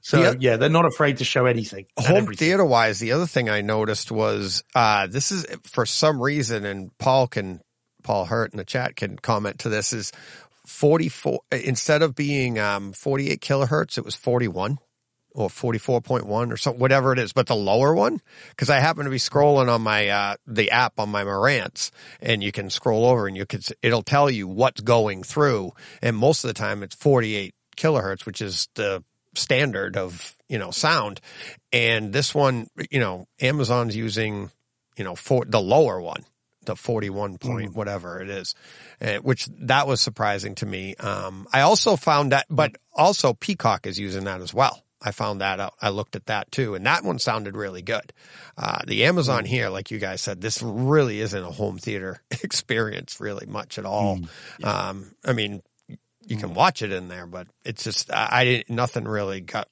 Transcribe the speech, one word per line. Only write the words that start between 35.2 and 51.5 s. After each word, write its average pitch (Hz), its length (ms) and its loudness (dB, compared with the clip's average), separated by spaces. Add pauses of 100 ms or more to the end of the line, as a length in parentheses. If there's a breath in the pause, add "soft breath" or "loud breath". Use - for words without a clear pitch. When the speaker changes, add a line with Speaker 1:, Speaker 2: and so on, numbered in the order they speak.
Speaker 2:
the 113 160 2
lower 104 400 4
one, 85 240 -10 (400)
the 104 100 -6
forty-one 101 600 -6
point 113 340 -6
Speaker 1:
Mm. 85 40 -12
Speaker 2:
whatever 92 440 -6
it 95 100 -10
is, 95 260 -8 (440 loud breath)
uh, 101 180 -2
which - 300 -2 (120)
that 135 280 4
was 131 140 0
surprising 104 540 -2
to - 100 -6
me. 95 300 -8
Um, 95 580 -8
I 131 80 6
also 196 340 4
found 147 360 2
that, 139 180 2
but 151 220 2 (220)
also 156 420 4
Peacock 113 500 -2
is 95 140 -6
using 95 240 -6
that 95 180 -6
as 87 140 -10
well. 127 280 2 (180)
I 107 100 -4
found 104 280 -4
that 98 220 -2
out. 98 200 -8
I 107 80 0
looked 101 280 -6
at - 80 -14
that 104 260 -6
too, 113 240 -4
and 92 100 -4
that 156 200 2
one - 140 -2
sounded 107 360 -4
really 95 280 -8
good. 110 280 -6 (460 loud breath)
Uh, - 280 -4
the 107 200 2
Amazon 139 380 2
Speaker 1:
Mm. - 40 -8
Speaker 2:
here, 120 220 -2
like 95 220 -8
you 107 80 -8
guys 95 200 -6
said, 92 220 -6
this 107 200 -4
really 120 600 0
isn't 101 220 -4
a 87 80 -10